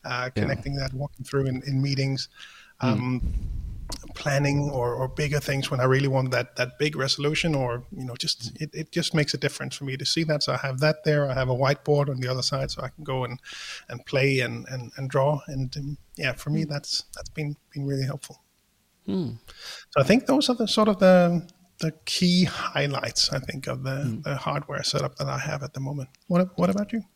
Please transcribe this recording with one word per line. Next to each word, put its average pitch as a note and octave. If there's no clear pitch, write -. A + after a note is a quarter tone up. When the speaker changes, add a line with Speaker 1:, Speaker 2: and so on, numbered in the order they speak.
Speaker 1:
uh, B2
Speaker 2:
Yeah. -
Speaker 1:
connecting C#3
that, C3+
walking C3+
through C3+
in, B2+
in C3+
meetings, C3+
Speaker 2:
Mm. B2+
Speaker 1:
um, B2
planning C#3+
or, A#2+
or C3
bigger D3
things C3+
when C3
I B2+
really C3
want C3
that, B2
that B2+
big D3+
resolution, D3
or, B2
you B2+
know, A#2+
just, -
Speaker 2:
Mm. -
Speaker 1:
it, D3+
it D#3
just E3+
makes D3+
a -
difference C3+
for C#3+
me C3+
to C3+
see E3
that. D3+
So C3+
I B2+
have C3
that D#3
there. D3
I B2+
have C3
a B2+
whiteboard C#3+
on B2+
the B2+
other B2+
side, C3+
so -
I B2
can -
go C3
and, B2
and A#2+
play C3+
and, A#2
and, B2+
and C3+
draw. C#3
And, C3
um, C#3+
yeah, D3
for -
me, D#3
Speaker 2:
Mm. D#3
Speaker 1:
that's, -
that's -
been, D3
been C#3+
really C3+
helpful. C#3+
Speaker 2:
Mm. D#3+
Speaker 1:
So D3
I C3
think B3
those C#4+
are B3
the A3+
sort G#3+
of G3
the, F3
the D#3+
key F3+
highlights, -
I C3+
think, C3
of C3
the, C3+
Speaker 2:
Mm. A#2
Speaker 1:
the C#3+
hardware C#3+
setup C#3+
that C#3
I C3+
have C#3
at -
the C3+
moment. C3+
What, F3+
what F3+
about G3+
you? A3+